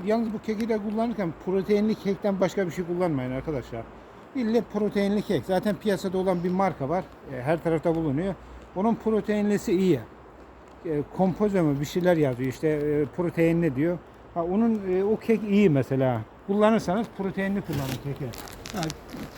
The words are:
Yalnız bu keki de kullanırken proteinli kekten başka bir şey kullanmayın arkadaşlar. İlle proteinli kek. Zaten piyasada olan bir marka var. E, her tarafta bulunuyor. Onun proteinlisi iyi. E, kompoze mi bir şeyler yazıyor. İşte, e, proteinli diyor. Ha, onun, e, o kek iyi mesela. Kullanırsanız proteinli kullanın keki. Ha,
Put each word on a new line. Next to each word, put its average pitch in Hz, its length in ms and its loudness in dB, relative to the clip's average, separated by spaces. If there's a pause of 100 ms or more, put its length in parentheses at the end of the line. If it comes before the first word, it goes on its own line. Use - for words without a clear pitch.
Yalnız 214 280 0
bu 220 80 -6
keki 220 280 -4
de 220 80 0
kullanırken 214 560 -2 (120)
proteinli 202 500 2
kekten 196 440 -2
başka 190 260 2
bir 170 60 -4
şey 180 140 -6
kullanmayın 165 460 0
arkadaşlar. 127 500 -6 (540)
İlle 233 260 2 (120)
proteinli 202 480 0
kek. 156 240 -2
Zaten 190 300 0
piyasada 190 420 -2
olan 185 260 0
bir 180 60 0
marka 180 400 0
var. 180 140 0 (320)
E, 127 60 -6
her 151 220 0
tarafta 165 320 2
bulunuyor. 165 400 0 (400)
Onun 214 200 2
proteinlisi 208 760 0
iyi. 180 280 4 (840)
E, 151 160 -2 (160)
kompoze 190 440 2
mi 143 180 2
bir 147 60 -2
şeyler 180 320 2
yazıyor. 131 320 2
İşte, 156 180 -4
e, 147 380 0
proteinli 165 680 2
diyor. 165 220 0 (360)
Ha, 170 100 -2
onun, 214 380 2 (100)
e, 185 120 2
o 208 140 2
kek 220 220 2 (100)
iyi 202 200 6
mesela. 131 520 2 (260)
Kullanırsanız 208 600 2 (100)
proteinli 196 440 -2
kullanın 135 420 -4
keki. 139 220 -6 (480)
Ha, 202 80 -4 (560)